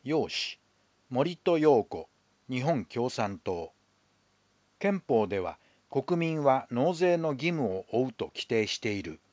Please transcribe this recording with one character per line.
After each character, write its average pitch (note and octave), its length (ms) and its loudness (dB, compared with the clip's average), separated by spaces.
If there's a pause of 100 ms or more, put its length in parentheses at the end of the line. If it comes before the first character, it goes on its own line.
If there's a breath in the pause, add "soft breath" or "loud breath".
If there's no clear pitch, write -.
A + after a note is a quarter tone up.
要 C#3+ 180 0
旨、 - 340 -6 (540)
森 D3+ 260 0
戸 E3+ 220 2
陽 C#3+ 260 6
子、 E2 240 -10 (400)
日 B2+ 140 -4
本 A#2 240 0
共 B2 240 -2
産 G2+ 280 -4
党。 E2+ 360 -6 (1040)
憲 G3 280 0
法 A2 200 4
で G2 120 -4
は F2 200 -6 (320 soft breath)
国 E3+ 280 -2
民 D#3+ 260 -2
は C#3 260 2
納 C#3 240 0
税 F3 240 2
の D#3+ 160 -2
義 D3+ 160 -2
務 D3+ 160 -2
を F#2+ 260 -4
負 B2+ 160 2
う A#2 60 -8
と - 200 -6
規 - 140 -10
定 A2 180 2
し - 120 -6
て A2 160 -4
い G2 80 -6
る。 D#2+ 180 -12 (120)